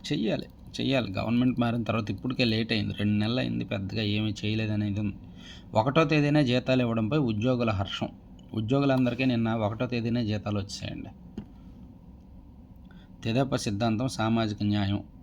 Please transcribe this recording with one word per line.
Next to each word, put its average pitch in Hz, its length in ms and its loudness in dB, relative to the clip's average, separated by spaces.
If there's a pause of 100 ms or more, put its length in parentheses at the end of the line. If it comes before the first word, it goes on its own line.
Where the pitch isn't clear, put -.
(120)
చెయ్యాలి, 170 340 0 (340)
చెయ్యాలి. 120 320 0
గవర్నమెంట్ 120 480 2
మారిన 117 220 2
తర్వాత 110 280 0
ఇప్పటికే 127 340 -2
లేట్ 113 280 2
అయింది, 104 260 0
రెండు 104 200 2
నెలలు 117 220 0
అయింది, 117 240 -2
పెద్దగా 104 380 -4
ఏమీ 107 320 0 (100)
చేయలేదనేది 107 560 0
ఉంది. 101 140 -2 (600)
ఒకటో 135 300 4
తేదీనే 147 400 4
జీతాలు 127 380 4
ఇవ్వడంపై 113 340 2
ఉద్యోగుల 120 540 2
హర్షం. 95 380 -2 (460)
ఉద్యోగులందరికీ 127 680 2
నిన్న 117 280 2
ఒకటో 113 340 0
తేదీనే 117 380 0
జీతాలు 104 340 -2
వచ్చాయండి. - 500 -8 (2250)
తెదేపా 127 320 2
సిద్ధాంతం 113 520 0
సామాజిక 110 540 0
న్యాయం. 104 400 2 (200)